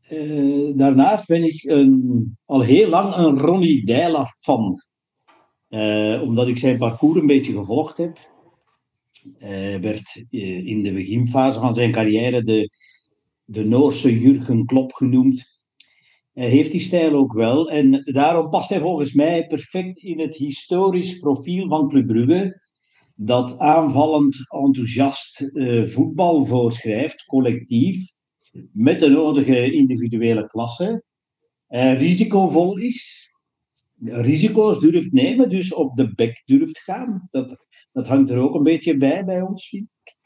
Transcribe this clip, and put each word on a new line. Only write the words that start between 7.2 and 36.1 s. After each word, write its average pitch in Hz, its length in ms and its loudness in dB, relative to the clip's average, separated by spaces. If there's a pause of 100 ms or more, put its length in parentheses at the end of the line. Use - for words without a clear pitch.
beetje 135 260 2
gevolgd 101 440 -6
heb. 170 200 -8 (1200)
Hij 98 440 -10
werd, 107 480 -8
eh, 95 360 -8
in 107 180 -4
de 95 100 -4
beginfase 117 680 0
van 117 140 -2
zijn 113 180 0
carrière 113 520 0
de, 107 260 0 (760)
de 110 200 -8
Noorse 123 540 2
Jurgen 120 460 2
Klopp 131 280 -2
genoemd. 127 600 0 (800)
Hij 127 160 -6
heeft 143 220 2
die 175 80 -4
stijl 165 340 0
ook 135 200 2
wel. 120 360 0
En 139 340 2
daarom 151 460 0
past 175 200 -4
hij 196 100 -2
volgens 147 340 -4
mij 165 340 0
perfect 185 500 -8
in 170 220 -10
het 156 160 -6
historisch 180 840 -4
profiel 175 480 -4
van 151 220 0
Club 131 180 2
Brugge. 151 560 0 (540)
Dat 123 400 -2
aanvallend 147 800 2 (140)
enthousiast, 135 920 -2
eh, 131 440 -2
voetbal 160 600 0
voorschrijft, 117 800 -2
collectief, 135 840 -2 (640)
met 131 280 2
de 156 100 4
nodige 135 640 2
individuele 117 760 0
klasse. 147 560 -6 (640)
Eh, 127 320 2
risicovol 180 800 2
is, - 520 -10 (760)
risico's 147 760 0
durft 165 320 2
nemen, 208 380 2
dus 180 240 -4
op 135 220 -4
de 117 200 -2